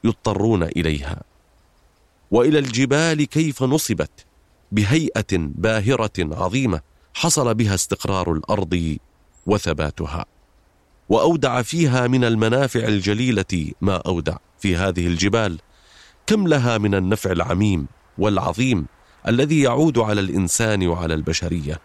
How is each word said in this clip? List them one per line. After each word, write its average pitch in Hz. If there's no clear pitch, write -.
يضطرون 107
إليها. 78
"وإلى 127
الجبال 143
كيف 156
نصبت؟" 127
بهيئة 107
باهرة 107
عظيمة 87
حصل 135
بها 107
استقرار 92
الأرض 82
وثباتها، 82
وأودع 127
فيها 127
من 127
المنافع 117
الجليلة 101
ما 95
أودع 82
في 92
هذه 90
الجبال، 92
كم 208
لها 123
من 104
النفع 95
العميم 87
والعظيم 98
الذي 143
يعود 135
على 107
الإنسان 95
وعلى 85
البشرية. 78